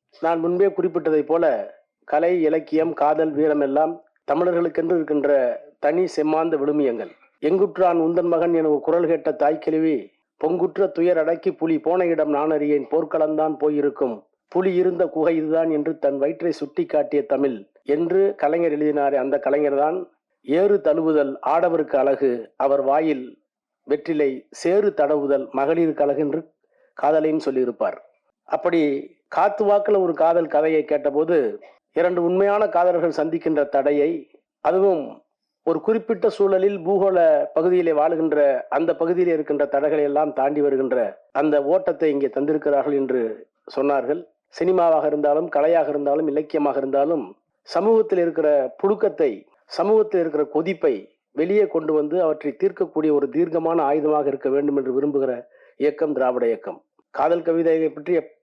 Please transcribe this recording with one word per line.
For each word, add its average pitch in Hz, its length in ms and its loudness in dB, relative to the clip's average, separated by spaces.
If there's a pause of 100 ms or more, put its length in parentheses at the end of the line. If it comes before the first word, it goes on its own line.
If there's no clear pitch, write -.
(200)
நான் 165 200 0
முன்பே 180 280 2
குறிப்பிட்டதை 165 580 0
போல, 147 480 0 (320)
கலை, 170 360 0
இலக்கியம், 156 520 0
காதல், 156 380 0
வீரம் 147 280 0
எல்லாம் 151 420 0 (300)
தமிழர்களுக்கென்று 170 640 0
இருக்கின்ற 143 680 0 (180)
தனி 165 240 0
செம்மாந்த 160 540 -2
விழுமியங்கள். 135 540 -2 (300)
"எங்குற்றான் 180 560 2
உந்தன் 170 300 0
மகன்?" 170 260 2
என 160 160 2
ஒரு 147 100 2
குரல் 165 280 0
கேட்ட 160 240 0
தாய்க்கிழவி, 156 760 0 (300)
"பொங்குற்ற 180 540 -2
துயர் 175 260 2
அடக்கி 165 360 -2
புலி 165 260 -2
போன 180 260 0
இடம் 156 240 0
நான் 147 200 0
அறியேன், 147 420 0
போர்க்களம்தான் 156 680 -2
போயிருக்கும், 147 680 -2 (240)
புலி 180 280 0
இருந்த 175 320 2
குகை 160 280 0
இதுதான்" 160 340 0
என்று 156 300 -2
தன் 139 180 0
வயிற்றை 160 340 -2
சுட்டி 151 340 -4
காட்டிய 147 400 -2
தமிழ் 135 400 -2 (180)
என்று 180 520 0
கலைஞர் 156 420 0
எழுதினாரே, 147 380 0
அந்த 139 240 0
கலைஞர் 143 380 0
தான் 151 320 -2 (320)
"ஏறு 190 420 2
தழுவுதல் 151 560 2
ஆடவருக்கு 165 580 0
அழகு, 131 580 0
அவர் 139 260 0
வாயில் 139 580 0 (440)
வெற்றிலை, 147 640 -2
சேறு 202 440 0
தடவுதல் 143 600 0
மகளிருக்கு 156 480 0
அழகு" 143 180 0
என்று 156 320 -4 (500)
காதலையும் 156 360 2
சொல்லியிருப்பார். 127 680 -2 (380)
அப்படி 151 680 -2 (160)
காத்து 202 380 0
வாக்குல 202 360 2
ஒரு 170 120 0
காதல் 165 340 2
கதையை 151 380 0
கேட்டபோது, 147 760 0 (340)
இரண்டு 175 300 0
உண்மையான 202 440 2
காதலர்கள் 175 580 0
சந்திக்கின்ற 160 440 -2
தடையை, 143 600 0 (320)
அதுவும் 185 600 0 (400)
ஒரு 165 180 -2
குறிப்பிட்ட 220 480 0
சூழலில் 196 500 2
பூகோள 170 720 4
பகுதியிலே 170 380 2
வாழுகின்ற, 147 800 2
அந்த 160 260 0
பகுதியிலே 175 380 0
இருக்கின்ற 147 320 0
தடைகளை 147 380 0
எல்லாம் 147 300 0
தாண்டி 147 280 0
வருகின்ற 131 680 -2
அந்த 147 320 2
ஓட்டத்தை 165 480 0
இங்கே 139 160 0
தந்திருக்கிறார்கள் 143 680 -2
என்று 127 540 -2 (280)
சொன்னார்கள். 139 500 -2 (220)
சினிமாவாக 170 580 2
இருந்தாலும், 147 440 0
கலையாக 156 400 2
இருந்தாலும், 147 380 0
இலக்கியமாக 147 500 -2
இருந்தாலும், 139 580 -2 (260)
சமூகத்தில் 214 580 0
இருக்கிற 151 580 0
புழுக்கத்தை, 185 720 -2 (180)
சமூகத்தில் 208 540 0
இருக்கிற 151 260 0
கொதிப்பை 151 720 -2 (160)
வெளியே 190 360 0
கொண்டு 156 260 -2
வந்து 151 280 0
அவற்றை 151 420 -2
தீர்க்கக்கூடிய 160 480 -2
ஒரு 139 180 0
தீர்க்கமான 160 640 0
ஆயுதமாக 151 360 0
இருக்க 139 220 -4
வேண்டும் 143 280 0
என்று 131 240 -2
விரும்புகிற 135 440 -2 (320)
இயக்கம் 151 360 -2
திராவிட 123 320 0
இயக்கம். 107 380 -4 (260)
காதல் 165 320 0
கவிதையை 160 480 0
பற்றிய 156 540 -4